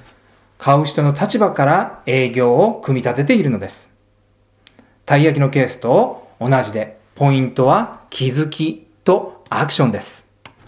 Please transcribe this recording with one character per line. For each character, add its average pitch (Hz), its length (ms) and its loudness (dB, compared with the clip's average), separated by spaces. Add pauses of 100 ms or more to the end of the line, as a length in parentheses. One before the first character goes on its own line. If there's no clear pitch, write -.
(560)
買 143 220 2
う 151 80 0
人 151 160 -4
の 143 100 2
立 214 260 -2
場 208 140 2
か 139 140 0
ら 180 400 0
営 127 240 0
業 120 260 2
を 214 240 2
組 131 200 -2
み - 20 -8
立 123 140 -4
て 143 100 0
て 254 80 4
い 208 80 2
る 143 80 0
の 110 80 -2
で 92 100 -10
す。 - 260 -20 (1080)
た 143 140 2
い 151 60 4
焼 156 100 4
き 147 60 -2
の 139 100 2
ケ 139 140 2
ー 120 40 -4
ス - 120 -14
と 165 500 0 (100)
同 117 80 -4 (140)
じ 107 100 -6
で、 107 260 -8 (160)
ポ 139 160 2
イ 135 100 2
ン 127 100 -2
ト 131 160 0
は 202 420 0
気 - 200 -6
づ 147 200 -4
き - 380 -8 (180)
と - 460 -2
ア 131 160 -2
ク 147 60 -6
シ - 100 0
ョ 127 40 2
ン 113 60 0
で 98 80 -6
す。 - 320 -18 (360)